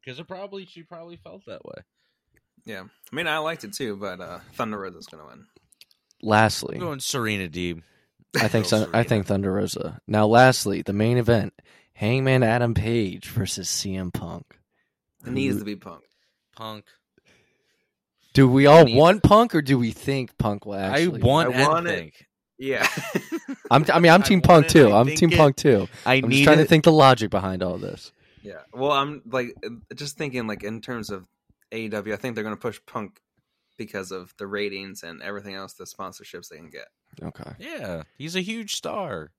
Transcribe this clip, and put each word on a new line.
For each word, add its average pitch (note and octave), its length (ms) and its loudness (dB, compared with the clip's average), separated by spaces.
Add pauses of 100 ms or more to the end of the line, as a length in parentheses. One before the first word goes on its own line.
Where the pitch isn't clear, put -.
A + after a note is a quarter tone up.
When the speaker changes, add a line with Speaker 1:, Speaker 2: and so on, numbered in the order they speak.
Speaker 1:
'Cause B2+ 140 -16
it E3 100 -18
probably, G3 380 -16
she E3+ 160 -20
probably E3+ 340 -20
felt F3 300 -20
that G2 180 -18
way. - 180 -18 (840)
Speaker 2:
Yeah. G2+ 160 -14 (280)
I B2 60 -12
mean, E3+ 100 -6
I D#3 120 -4
liked D#3 260 -8
it G2+ 80 -16
too, G#2+ 240 -10
but, F#2+ 240 -12
uh, F2 200 -16 (120)
Thunder G#2+ 260 -8
Rosa's F#2 280 -16
gonna D2+ 200 -20
win. B1 200 -20 (760)
Speaker 3:
Lastly, G#2+ 540 0
Speaker 1:
I'm - 60 -10
going D3 180 -10
Serena G#2+ 480 -6
Deeb. E2+ 340 -8 (540)
Speaker 3:
I G#2+ 120 -2
think G#2+ 180 0
Speaker 1:
Go - 40 -4
Speaker 3:
Thun-, G#2+ 100 2
I G#2+ 100 -2
Speaker 1:
Serena. A#2 180 0
Speaker 3:
think G#2 180 0
Thunder G2 260 -2
Rosa. - 560 -6
Now, G#2+ 180 2
lastly, A2+ 560 4
the G2 100 -6
main A2 260 0
event, A2+ 360 0 (400)
Hangman C3 480 0
Adam A#2 320 0
Page G#2+ 540 -4
versus F#2+ 400 -6
C - 280 -6
M F#2 140 -8
Punk. - 480 -14 (680)
Speaker 2:
It A#2 60 -12
needs C3+ 220 -4
Speaker 3:
Who G2+ 60 -6
Speaker 2:
to G#2 40 -14
be G#2 120 -10
Punk. E2+ 260 -20 (520)
Speaker 1:
Punk. A2 300 -16 (1500)
Speaker 3:
Do C3+ 160 6
we C3+ 180 4
all D#3 180 12
Speaker 2:
Need A#2 120 2
Speaker 3:
want E3+ 220 6
Speaker 2:
it. - 40 -8
Speaker 3:
Punk, A3 320 4
or D#3 80 2
do C3+ 160 0
we A#2 140 -2
think C3+ 460 -6
Punk G#2 280 -4
will G2+ 80 -10
Speaker 1:
I G2 60 -8
Speaker 3:
actually C#3 420 -2
Speaker 1:
want C3+ 280 2
Speaker 2:
I - 100 -4
Speaker 1:
and C#3+ 80 4
Speaker 2:
want E3+ 180 0
it. E3+ 100 -4
Speaker 1:
think. D#2+ 300 -14 (320)
Speaker 2:
Yeah. B2+ 280 -4 (440)
<laughs> - 400 -10
Speaker 3:
I'm D3 140 4
t-, - 80 0
I D#3+ 80 4
mean, E3+ 100 6
I'm F#3 120 8
Speaker 1:
I - 20 -2
Speaker 3:
Team F#3+ 140 2
Speaker 1:
want E3 80 0
Speaker 3:
Punk E3 200 8
Speaker 1:
it, - 40 -4
Speaker 3:
too. C#3+ 200 10
Speaker 1:
I G#2 100 6
Speaker 3:
I'm B2+ 60 4
Speaker 1:
think D3+ 120 -2
Speaker 3:
Team E3+ 140 4
Speaker 1:
it. F3 40 2
Speaker 3:
Punk D3 200 4
too. G#2 320 2 (160)
Speaker 1:
I B2+ 100 2
Speaker 3:
I'm C3+ 80 2
just B2 80 -2
Speaker 1:
need C#3 140 2
Speaker 3:
trying D3+ 140 8
Speaker 1:
it. D#3 40 4
Speaker 3:
to D3 60 0
think D#3 160 4
the E3 80 6
logic B2+ 380 6
behind F#2 320 -4
all F2+ 160 -6
this. F#2+ 320 -14 (320)
Speaker 2:
Yeah. F#2+ 160 -18 (140)
Well, C3 180 -4
I'm, C#3+ 360 -4
like, B2 280 -6 (100)
uh, A2 60 -10 (240)
just C#3+ 240 -14
thinking, B2+ 300 -8
like, G2+ 160 -10
in A2 160 -10
terms A2 300 -12
of F#2+ 140 -12 (480)
A A2+ 100 -10
E A2 60 -8
W, G#2 240 -8
I G2+ 40 -6
think A#2+ 180 -10
they're G#2+ 100 -8
gonna G#2+ 120 -8
push - 300 -10
Punk G#2 340 -14 (560)
because G2 360 -12
of F2+ 260 -14
the G2+ 80 -12
ratings G2 560 -10
and E2+ 200 -18
everything G2+ 320 -14
else, F#2+ 200 -16
the F#2 100 -20
sponsorships F2+ 640 -18
they E2 80 -20
can D#2 140 -20
get. C2 180 -20 (340)
Speaker 3:
Okay. - 360 -16
Speaker 1:
Yeah, D3 440 -14 (160)
he's D#3+ 180 -14
a F#3 40 -4
huge A3 340 -12
star. G#2+ 640 -10